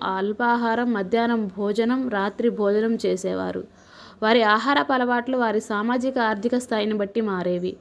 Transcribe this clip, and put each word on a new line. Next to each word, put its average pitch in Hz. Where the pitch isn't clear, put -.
అల్పాహారం, 233
మధ్యాహ్నం 226
భోజనం, 226
రాత్రి 208
భోజనం 214
చేసేవారు. 185
వారి 226
ఆహారపు 269
అలవాట్లు 247
వారి 220
సామాజిక 240
ఆర్థిక 220
స్థాయిని 214
బట్టి 202
మారేవి. 180